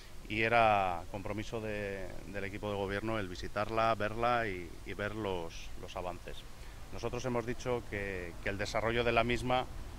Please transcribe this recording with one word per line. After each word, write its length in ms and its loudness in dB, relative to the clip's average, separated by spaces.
y 140 0
era 680 6
compromiso 520 -4
de, 480 -4
del 160 -4
equipo 260 -4
de 60 0
gobierno 420 0
el 120 -2
visitarla, 680 2
verla 500 2
y, 240 -4
y 100 -6
ver 200 -2
los, 540 -2
los 140 -8
avances. 400 -6
Nosotros 320 -4
hemos 220 0
dicho 440 0
que, 440 -4
que 60 0
el 80 0
desarrollo 480 2
de 80 4
la 100 6
misma 420 2